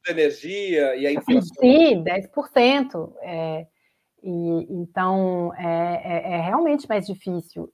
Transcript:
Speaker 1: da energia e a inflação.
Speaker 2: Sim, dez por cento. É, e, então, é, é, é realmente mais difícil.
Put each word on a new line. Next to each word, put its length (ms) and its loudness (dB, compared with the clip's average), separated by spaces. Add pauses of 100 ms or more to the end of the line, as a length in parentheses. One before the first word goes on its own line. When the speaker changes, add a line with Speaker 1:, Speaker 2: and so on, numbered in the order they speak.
Speaker 1:
da 60 -2
energia 840 0
e 100 -2
a 60 0
inflação. 480 0
Speaker 2:
Sim, 420 6
dez 240 -4
por 220 -6
cento. 720 2
É, 440 -6 (560)
e, 480 -4
então, 840 -2
é, 480 -2
é, 300 -4
é 80 -2
realmente 480 0
mais 180 -2
difícil. 680 -8